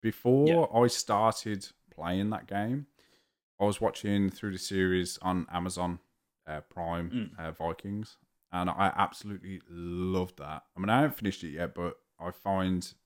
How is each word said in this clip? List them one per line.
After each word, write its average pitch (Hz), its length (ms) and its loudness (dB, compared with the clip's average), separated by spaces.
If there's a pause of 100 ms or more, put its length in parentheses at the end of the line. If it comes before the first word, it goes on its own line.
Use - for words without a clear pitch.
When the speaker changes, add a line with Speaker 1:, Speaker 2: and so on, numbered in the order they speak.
Speaker 1:
Before 127 460 4
Speaker 2:
Yeah. 160 320 6
Speaker 1:
I 123 80 8
started 107 800 2 (240)
playing 95 400 -2
that - 160 -8
game, 117 400 -4 (720)
I 101 60 2
was 104 140 2
watching 101 520 2
through 101 220 -6
the 92 40 -6
series 92 640 2
on 92 300 0
Amazon, 90 480 -4 (480)
uh, 76 140 -10
Prime, 85 500 -6
Speaker 2:
Mm. - 280 -6
Speaker 1:
uh, 80 120 -8
Vikings, 101 680 -6 (340)
and 90 180 -2
I 95 260 2
absolutely 95 760 -4
loved 90 680 -2
that. 73 280 -12 (100)
I 90 40 -12
mean, 95 100 -2
I 123 120 6
haven't 147 160 0
finished 101 260 -4
it 80 80 -8
yet, 80 240 -4
but 87 240 -6 (200)
I 87 120 -8
find 92 600 -2 (140)